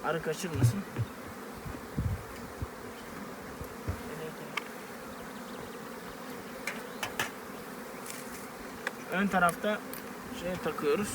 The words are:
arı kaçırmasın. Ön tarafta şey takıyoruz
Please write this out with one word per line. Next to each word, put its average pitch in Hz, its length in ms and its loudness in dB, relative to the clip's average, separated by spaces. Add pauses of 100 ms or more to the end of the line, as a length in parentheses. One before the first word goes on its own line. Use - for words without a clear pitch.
arı 160 180 4
kaçırmasın. 160 600 6 (4000)
Ön 196 160 6
tarafta 185 520 6 (600)
şey 180 240 0
takıyoruz 156 520 4